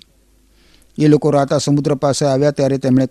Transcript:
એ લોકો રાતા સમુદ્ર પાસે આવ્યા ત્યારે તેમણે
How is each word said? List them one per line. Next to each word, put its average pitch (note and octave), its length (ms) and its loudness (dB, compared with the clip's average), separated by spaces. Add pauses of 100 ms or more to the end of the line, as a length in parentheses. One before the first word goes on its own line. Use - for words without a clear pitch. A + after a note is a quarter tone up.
(1000)
એ D3+ 80 2
લોકો D3+ 220 2
રાતા C#3+ 280 0
સમુદ્ર C#3+ 380 -2
પાસે C#3+ 300 -2
આવ્યા C#3+ 260 0
ત્યારે C#3 260 -2
તેમણે C3 340 0